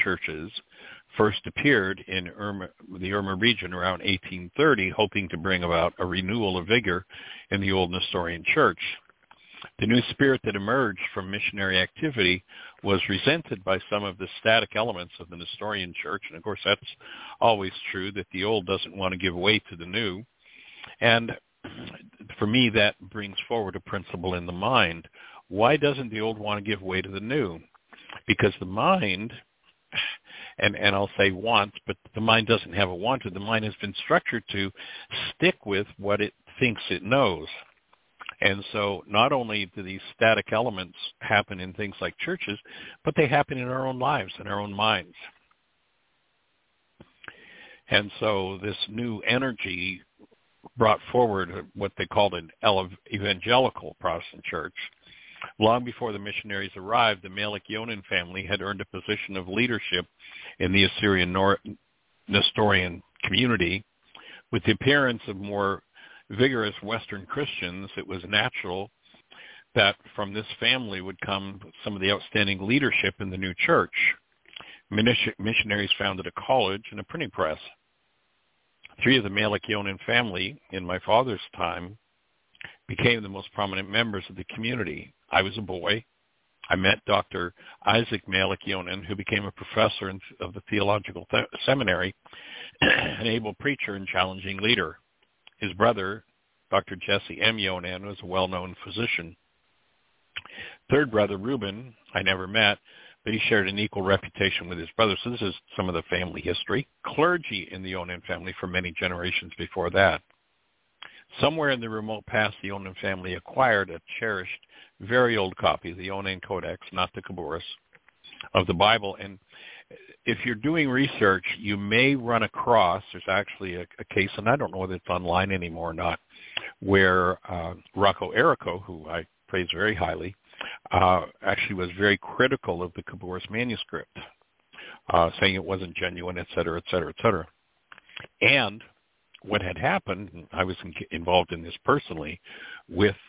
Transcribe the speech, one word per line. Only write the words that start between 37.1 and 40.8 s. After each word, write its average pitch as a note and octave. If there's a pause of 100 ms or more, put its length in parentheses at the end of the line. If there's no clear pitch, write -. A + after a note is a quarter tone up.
And G2
so G2+
not A2+
only A2
do G#2
these F#2+ (140)
static A2
elements G#2 (220)